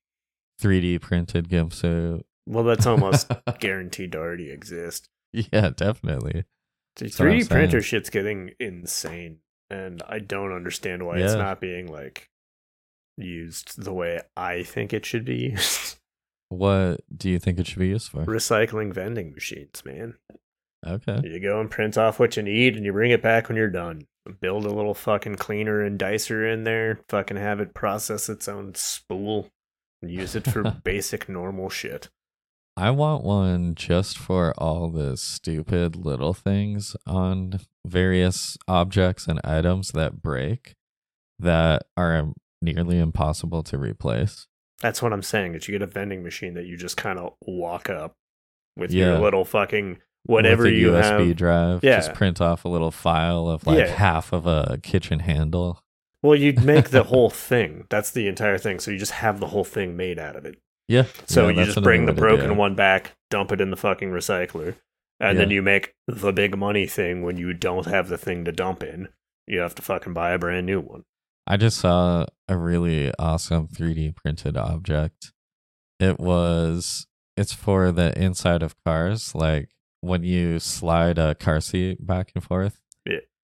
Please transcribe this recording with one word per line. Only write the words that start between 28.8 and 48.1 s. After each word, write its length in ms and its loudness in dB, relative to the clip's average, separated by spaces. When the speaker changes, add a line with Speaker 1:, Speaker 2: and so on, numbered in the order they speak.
Speaker 2:
And 80 -10
use 260 -6
it 140 -4
for 140 0
Speaker 1:
<laughs> 200 -4
Speaker 2:
basic 460 -4
normal 400 -6
shit. 400 -10
Speaker 1:
I 140 0
want 340 2
one 520 2
just 420 0
for 400 0
all 320 -2
the 280 -4
stupid 800 -2
little 380 -2
things 640 -2
on 540 -2
various 720 2
objects 600 2
and 160 0
items 480 0
that 320 -4
break 500 -4
that 460 4
are 340 0
nearly 380 0
impossible 640 0
to 160 -6
replace. 680 -4
Speaker 2:
That's 200 -2
what 100 0
I'm 120 -4
saying. 280 -2
That 160 -10
you 60 -6
get 80 -2
a 100 -8
vending 320 -6
machine 300 -10
that 120 -10
you 120 -12
just 180 -10
kinda 360 -6
walk 440 -8
up 240 -8